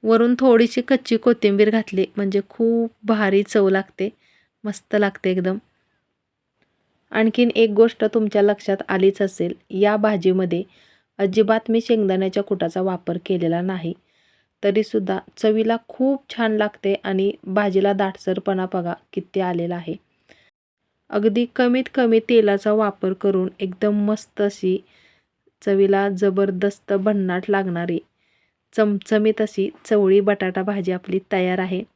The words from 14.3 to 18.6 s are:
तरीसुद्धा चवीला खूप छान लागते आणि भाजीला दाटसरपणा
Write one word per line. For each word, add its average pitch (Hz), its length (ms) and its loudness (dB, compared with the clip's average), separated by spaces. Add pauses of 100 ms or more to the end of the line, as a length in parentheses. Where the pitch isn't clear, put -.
तरीसुद्धा 202 560 -2 (180)
चवीला 220 400 0 (100)
खूप 269 420 -2
छान 220 280 -2
लागते 208 360 -2 (100)
आणि 196 280 0 (140)
भाजीला 196 480 0
दाटसरपणा 190 800 -4